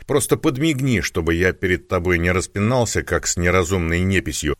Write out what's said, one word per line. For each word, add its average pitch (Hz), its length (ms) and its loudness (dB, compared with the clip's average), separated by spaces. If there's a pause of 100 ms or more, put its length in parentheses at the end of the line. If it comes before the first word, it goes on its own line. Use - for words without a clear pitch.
просто 143 300 0
подмигни, 135 640 0
чтобы 82 340 -2
я 90 200 2
перед 90 340 -2
тобой 90 320 0
не 87 120 2
распинался, 101 720 0
как - 240 -2
с - 100 -2
неразумной 87 640 2
неписью, 78 580 -2